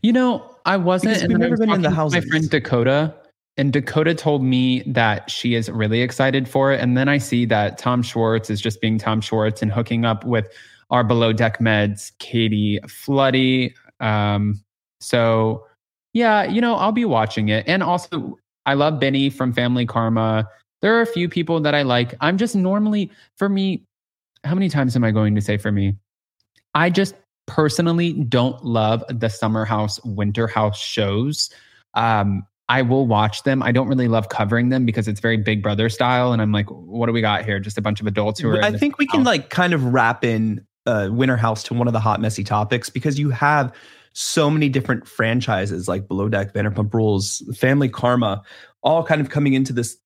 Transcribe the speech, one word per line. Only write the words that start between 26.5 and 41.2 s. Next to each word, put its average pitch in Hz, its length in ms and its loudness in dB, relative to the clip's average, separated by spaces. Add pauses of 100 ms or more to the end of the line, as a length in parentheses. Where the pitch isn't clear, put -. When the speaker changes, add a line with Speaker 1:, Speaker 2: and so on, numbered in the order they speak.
Speaker 1:
I 160 140 2
just 190 260 0 (320)
personally 170 680 0
don't 127 500 0
love 113 440 0
the 117 200 -2
Summer 110 360 -2
House, 107 400 -2
Winter 104 420 -2
House 107 340 0
shows. 113 680 -2 (440)
Um, 101 520 0 (240)
I 127 120 2
will 131 240 2
watch 107 360 0
them. 135 200 0
I - 100 0
don't 127 160 2
really 127 200 0
love 113 220 0
covering 117 400 0
them 131 160 2
because 110 220 0
it's 104 120 -4
very 113 160 2
Big 107 260 0
Brother 107 280 0
style. 123 420 2
And 113 80 2
I'm 107 120 0
like, 101 180 0
"What 98 360 -6
do 117 60 0
we 117 80 0
got 107 240 0
here? 101 160 -2
Just 104 160 -8
a 113 60 -4
bunch 107 180 -2
of 107 60 -4
adults 104 340 -2
who 147 80 0
are 107 100 2
in 202 60 2
Speaker 2:
I 208 60 2
Speaker 1:
this 214 100 -6
Speaker 2:
think 285 160 0
we 285 100 0
can, 294 140 0
Speaker 1:
house." 254 60 4
Speaker 2:
like, 185 240 0
kind 180 240 2
of 127 180 0
wrap 117 320 2
in, 110 400 0 (220)
uh, 104 260 0
Winter 127 240 2